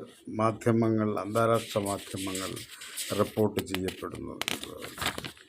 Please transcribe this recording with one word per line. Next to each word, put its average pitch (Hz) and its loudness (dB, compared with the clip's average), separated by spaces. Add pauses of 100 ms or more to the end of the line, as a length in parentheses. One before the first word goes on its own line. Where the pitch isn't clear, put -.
(400)
മാധ്യമങ്ങൾ, 110 4
അന്താരാഷ്ട്ര 113 2
മാധ്യമങ്ങൾ 95 -4 (680)
റിപ്പോർട്ട് 104 2
ചെയ്യപ്പെടുന്നത്. - -4 (1040)